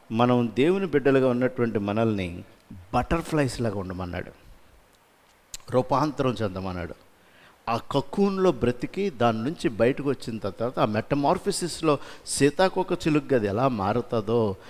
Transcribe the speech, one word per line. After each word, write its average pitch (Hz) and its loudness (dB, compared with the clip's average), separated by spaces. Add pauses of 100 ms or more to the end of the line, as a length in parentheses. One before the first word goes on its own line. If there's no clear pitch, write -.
(120)
మనం 120 4
దేవుని 185 4
బిడ్డలుగా 135 4
ఉన్నటువంటి 123 0
మనల్ని 101 0 (500)
బటర్‌ఫ్లైస్ 147 0
లాగా 104 -2
ఉండమన్నాడు, 90 -6 (1400)
రూపాంతరం 131 2
చెందమన్నాడు. 92 -4 (720)
ఆ 117 0
కకూన్లో 190 0
బ్రతికి 135 -2
దాని 113 0
నుంచి 160 -4
బయటకు 131 0
వచ్చిన 120 -6
తర్వాత 110 -6
ఆ 147 4
మెటమార్ఫిసిస్‌లో 147 0 (280)
సీతాకోక 180 2
చిలుక 147 0
గది 110 4
ఎలా 107 2
మారుతుందో 113 0 (140)